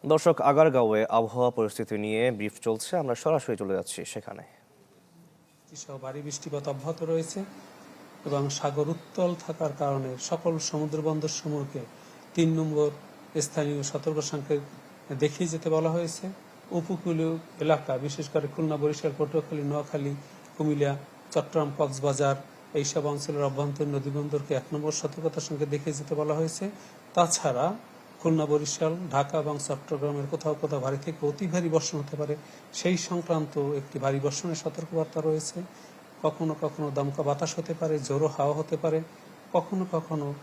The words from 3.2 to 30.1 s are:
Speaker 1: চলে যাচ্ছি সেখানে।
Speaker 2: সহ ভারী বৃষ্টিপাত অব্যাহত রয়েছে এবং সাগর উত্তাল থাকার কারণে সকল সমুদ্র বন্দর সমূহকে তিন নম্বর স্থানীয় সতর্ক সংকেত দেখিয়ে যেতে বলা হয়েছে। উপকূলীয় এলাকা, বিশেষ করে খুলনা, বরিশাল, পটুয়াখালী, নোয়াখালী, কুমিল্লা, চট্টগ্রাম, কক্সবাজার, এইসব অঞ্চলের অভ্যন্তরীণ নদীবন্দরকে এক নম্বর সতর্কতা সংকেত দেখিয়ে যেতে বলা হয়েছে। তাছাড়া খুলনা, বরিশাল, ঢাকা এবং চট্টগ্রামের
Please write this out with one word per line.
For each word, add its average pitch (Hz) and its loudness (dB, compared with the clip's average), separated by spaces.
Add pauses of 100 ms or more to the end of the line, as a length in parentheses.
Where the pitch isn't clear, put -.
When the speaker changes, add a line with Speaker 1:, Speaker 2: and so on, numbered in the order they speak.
Speaker 1:
চলে 98 -2
যাচ্ছি 87 -4
সেখানে। - -12 (1300)
Speaker 2:
সহ 139 -12
ভারী 131 -10
বৃষ্টিপাত 143 -6
অব্যাহত 143 -4
রয়েছে 165 0 (840)
এবং 143 2
সাগর 147 0
উত্তাল 175 0 (120)
থাকার 160 -2 (100)
কারণে 139 0
সকল 165 0
সমুদ্র 151 -2
বন্দর 156 0
সমূহকে 147 -4 (540)
তিন 160 4
নম্বর 151 4 (500)
স্থানীয় 147 0
সতর্ক 151 -2
সংকেত 147 -2 (540)
দেখিয়ে 147 0
যেতে 160 -2
বলা 160 4
হয়েছে। 170 -2 (440)
উপকূলীয় 165 0 (220)
এলাকা, 147 2
বিশেষ 143 -4
করে 147 0
খুলনা, 156 0
বরিশাল, 147 0
পটুয়াখালী, 151 0
নোয়াখালী, 143 -2 (420)
কুমিল্লা, 143 2 (360)
চট্টগ্রাম, 151 2
কক্সবাজার, 139 2 (380)
এইসব 147 0
অঞ্চলের 143 0
অভ্যন্তরীণ 143 0
নদীবন্দরকে 143 -2
এক 131 0 (100)
নম্বর 151 0
সতর্কতা 156 -2
সংকেত 147 -2
দেখিয়ে 143 -2
যেতে 143 -4
বলা 151 2
হয়েছে। 160 -2 (440)
তাছাড়া 165 2 (460)
খুলনা, 160 4
বরিশাল, 151 2 (140)
ঢাকা 139 2
এবং 147 0
চট্টগ্রামের 143 -2